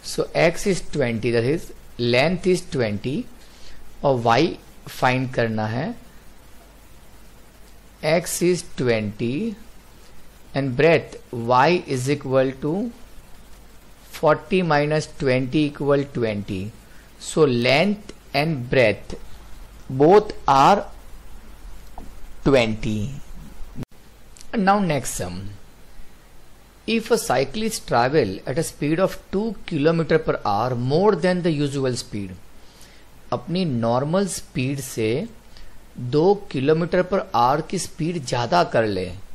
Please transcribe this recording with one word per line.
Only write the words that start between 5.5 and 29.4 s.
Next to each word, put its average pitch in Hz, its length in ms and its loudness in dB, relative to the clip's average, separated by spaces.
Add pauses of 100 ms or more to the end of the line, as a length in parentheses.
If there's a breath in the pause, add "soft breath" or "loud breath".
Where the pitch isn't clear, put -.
है। 123 180 -4 (2250)
X 160 380 0
is 175 220 2 (120)
twenty 120 800 -2 (1000)
and 135 200 -2
breadth 151 400 4 (160)
y 127 560 4
is 131 220 -2
equal 131 420 2 (140)
to 202 260 -2 (1300)
forty 156 440 2
minus 151 460 0 (140)
twenty 131 480 2
equal 143 340 0 (140)
twenty। 104 440 -2 (580 loud breath)
So, - 260 2
length 135 680 2 (200)
and 143 360 0
breadth 117 460 4 (720)
both 165 440 6 (140)
are 143 380 6 (1600)
twenty। 110 680 2 (1400)
And 208 140 0
now, 202 140 6
next 156 360 0
sum। 92 340 -6 (1400)
If 220 240 -2
a 226 80 4
cyclist 202 680 -2
travel 127 580 2
at 127 120 -4
a 165 60 0
speed 156 360 -2
of 190 180 0 (140)
two 208 240 -2 (100)